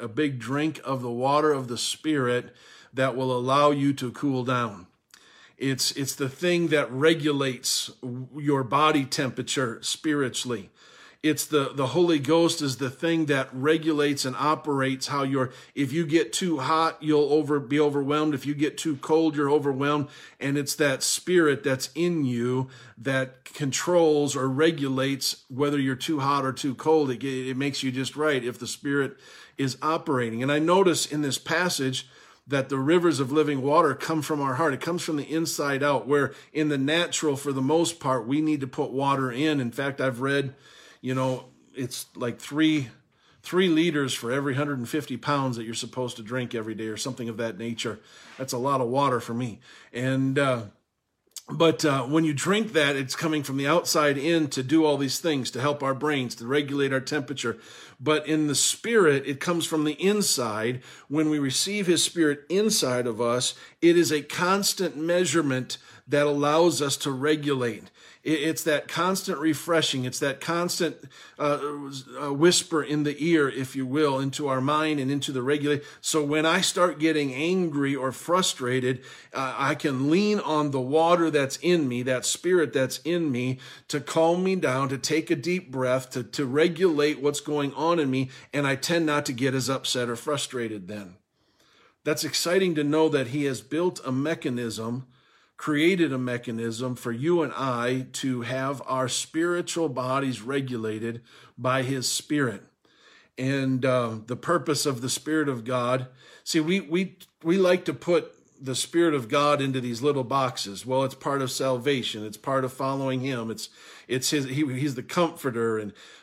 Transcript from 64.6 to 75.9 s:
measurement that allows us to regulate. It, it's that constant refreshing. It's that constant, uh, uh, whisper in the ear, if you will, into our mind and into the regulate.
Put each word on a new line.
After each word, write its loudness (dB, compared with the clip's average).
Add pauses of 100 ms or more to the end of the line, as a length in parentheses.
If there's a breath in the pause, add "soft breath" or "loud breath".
measurement 0 (280 loud breath)
that 2
allows 4
us 0
to -4
regulate. -2 (340 loud breath)
It, 0
it's -2
that 0
constant -2
refreshing. 0
It's -6
that -2
constant, -2 (420 loud breath)
uh, 0 (640)
uh, -4
whisper 4
in 0
the -2
ear, 4
if -6
you -4
will, 2
into -2
our 0
mind 2
and -2
into -2
the -2
regulate. 0 (160 loud breath)